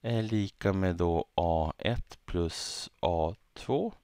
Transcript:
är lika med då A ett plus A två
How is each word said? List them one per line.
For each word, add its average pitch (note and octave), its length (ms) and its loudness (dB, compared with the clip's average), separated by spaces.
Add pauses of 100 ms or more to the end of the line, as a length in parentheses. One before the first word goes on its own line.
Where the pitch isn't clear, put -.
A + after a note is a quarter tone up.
är A#2 200 0
lika G#2 520 0
med F#2+ 220 2
då E2+ 300 2 (100)
A D#2+ 420 2
ett - 480 -4
plus - 640 -4 (100)
A E2+ 360 0 (180)
två F3+ 400 -2 (100)